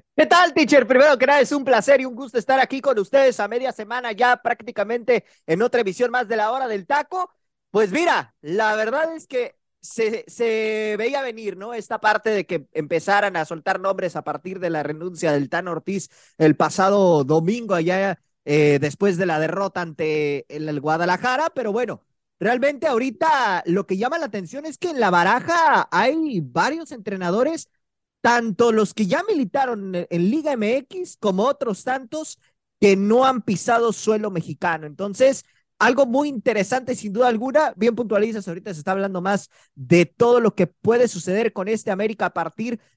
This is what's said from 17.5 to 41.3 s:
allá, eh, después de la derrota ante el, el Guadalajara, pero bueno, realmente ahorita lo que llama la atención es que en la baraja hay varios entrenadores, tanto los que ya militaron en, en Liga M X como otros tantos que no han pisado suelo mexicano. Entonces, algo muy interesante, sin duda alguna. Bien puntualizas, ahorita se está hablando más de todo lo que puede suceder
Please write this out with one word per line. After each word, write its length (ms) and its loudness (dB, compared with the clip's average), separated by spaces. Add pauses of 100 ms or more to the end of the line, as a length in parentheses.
allá, 440 -2 (260)
eh, 360 4
después 360 0
de 80 0
la 140 0
derrota 420 -2
ante 720 -4
el, 140 -8
el 140 -4
Guadalajara, 720 0
pero 180 -4
bueno, 320 -4 (360)
realmente 480 0
ahorita 800 0
lo 200 0
que 120 -4
llama 200 -2
la 80 -6
atención 400 -10
es 120 -12
que 120 -4
en 100 -4
la 120 4
baraja 800 2
hay 500 0
varios 500 -4
entrenadores, 800 -4 (520)
tanto 500 2
los 220 2
que 140 -2
ya 160 0
militaron 720 -2
en, 140 -6
en 200 0
Liga 240 -2
M 240 0
X 420 -10
como 240 0
otros 400 -4
tantos 560 -8 (420)
que 140 6
no 300 4
han 160 2
pisado 520 0
suelo 380 -2
mexicano. 560 -6
Entonces, 580 0 (340)
algo 260 4
muy 220 0
interesante, 640 -2
sin 200 -8
duda 160 4
alguna. 480 0
Bien 180 0
puntualizas, 520 -2
ahorita 260 -10
se 60 -10
está 120 -4
hablando 300 -2
más 280 -2 (260)
de 300 4
todo 360 2
lo 120 2
que 140 0
puede 400 0
suceder 460 -4